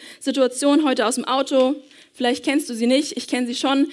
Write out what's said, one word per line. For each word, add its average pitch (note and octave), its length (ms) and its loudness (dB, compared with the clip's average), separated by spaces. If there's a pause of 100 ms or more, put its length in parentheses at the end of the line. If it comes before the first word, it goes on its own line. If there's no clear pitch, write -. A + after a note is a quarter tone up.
(180)
Situation C#4 680 2
heute B3+ 220 2
aus A#3 80 0
dem - 120 -4
Auto. C4+ 500 2 (360)
Vielleicht B3 320 -2
kennst C#4+ 240 0
du B3+ 60 -8
sie A#3 140 0
nicht, C#4 280 0
ich - 120 -10
kenn B3 180 -2
sie A#3+ 80 -6
schon. C4+ 380 0